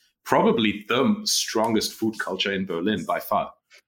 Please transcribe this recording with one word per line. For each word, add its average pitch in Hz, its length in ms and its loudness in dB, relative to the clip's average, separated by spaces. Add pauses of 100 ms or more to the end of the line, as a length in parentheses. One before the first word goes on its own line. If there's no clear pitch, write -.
(240)
probably 127 640 2
the 113 360 2
strongest 110 680 0
food 110 240 -2
culture 95 340 -4
in 95 140 -2
Berlin 90 400 -2
by 82 140 -2
far. - 320 -2 (340)